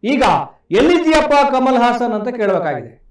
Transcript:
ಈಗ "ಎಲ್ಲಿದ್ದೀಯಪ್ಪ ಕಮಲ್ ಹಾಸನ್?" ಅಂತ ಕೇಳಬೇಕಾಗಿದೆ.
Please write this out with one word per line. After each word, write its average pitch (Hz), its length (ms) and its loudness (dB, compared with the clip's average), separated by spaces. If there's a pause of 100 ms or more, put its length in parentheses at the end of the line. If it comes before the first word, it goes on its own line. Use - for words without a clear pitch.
ಈಗ 254 200 0 (480)
"ಎಲ್ಲಿದ್ದೀಯಪ್ಪ 311 640 2 (180)
ಕಮಲ್ 262 260 0
ಹಾಸನ್?" 240 360 0
ಅಂತ 208 140 -4
ಕೇಳಬೇಕಾಗಿದೆ. 165 840 -4